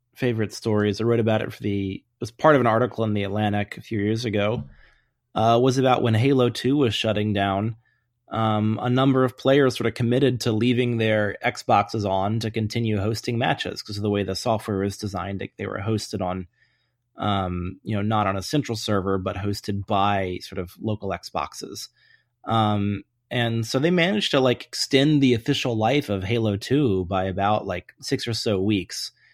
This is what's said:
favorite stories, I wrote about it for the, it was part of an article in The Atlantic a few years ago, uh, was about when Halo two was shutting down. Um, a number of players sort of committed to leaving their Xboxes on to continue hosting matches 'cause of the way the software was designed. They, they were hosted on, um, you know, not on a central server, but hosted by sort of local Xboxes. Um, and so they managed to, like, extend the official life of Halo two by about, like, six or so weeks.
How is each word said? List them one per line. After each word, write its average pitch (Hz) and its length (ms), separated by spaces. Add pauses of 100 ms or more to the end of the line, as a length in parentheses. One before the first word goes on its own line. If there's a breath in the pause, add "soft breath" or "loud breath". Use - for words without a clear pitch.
(140)
favorite 113 400
stories, 104 480
I - 20
wrote 117 160
about 110 220
it 113 100
for - 100
the, 101 340
it - 240
was 117 100
part 156 240
of 127 80
an 120 40
article 113 380
in 107 80
The 101 120
Atlantic 104 520
a 110 60
few 107 180
years 110 240
ago, 104 400 (680 soft breath)
uh, 117 280
was 131 140
about 131 260
when 113 120
Halo 127 340
two 131 300
was 120 160
shutting 107 400
down. 101 420 (540)
Um, 110 500
a 123 80
number 131 360
of 123 120
players 135 400
sort 117 100
of 110 60
committed 123 480
to 117 120
leaving 120 440
their 107 480
Xboxes 107 640
on 101 320
to 113 100
continue 110 460
hosting 110 400
matches 143 460
'cause 101 160
of 101 40
the 107 60
way 101 140
the 95 120
software 107 440
was 98 180
designed. 98 440
They, - 180
they 101 80
were 101 200
hosted 107 360
on, 92 240 (720)
um, 90 640
you 110 120
know, 101 60
not 107 260
on 98 100
a 95 60
central 139 320
server, 98 440
but 92 180
hosted 101 500
by 98 540
sort - 180
of 90 220
local 101 300
Xboxes. - 800 (560 soft breath)
Um, 104 580 (280)
and 117 360
so 131 120
they 156 120
managed 180 400
to, 139 100
like, 123 240
extend 139 580
the 123 120
official 123 420
life 123 320
of 95 160
Halo 110 320
two 107 480
by 92 200
about, 95 420
like, 90 340
six - 260
or 117 80
so 104 260
weeks. 101 520 (220 soft breath)